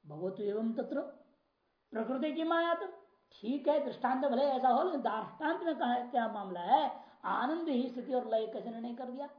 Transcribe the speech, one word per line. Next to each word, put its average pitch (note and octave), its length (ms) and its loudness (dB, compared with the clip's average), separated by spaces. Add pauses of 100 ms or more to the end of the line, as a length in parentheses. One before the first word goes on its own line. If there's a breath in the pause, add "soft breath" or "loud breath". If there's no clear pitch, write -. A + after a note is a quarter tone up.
भवतु F3+ 340 -6
एवं A3 300 0
तत्र C#4 280 -2 (880)
प्रकृति B3+ 420 0
की D#4+ 100 -2
माया E4+ 300 2
तो F#4 140 -4 (440)
ठीक C4 360 -2
है, C#4+ 180 4
दृष्टांत C4 400 0
भले B3+ 180 4
ऐसा C4 260 4
हो, B3+ 140 6
लेकिन E4 180 0
दृष्टांत B3+ 640 -2
में D#4+ 120 0
कहा B3 240 0
क्या A#3+ 280 0
मामला G3 320 -6
है? B3+ 440 4 (220 loud breath)
आनंद C4 420 0
ही C4 220 2
स्थिति B3 240 -6
और A#3+ 140 0
लय A3 200 2
कैसे G#3+ 220 -8
निर्णय A3+ 240 -8
कर B3 120 -8
दिया? C4+ 340 -8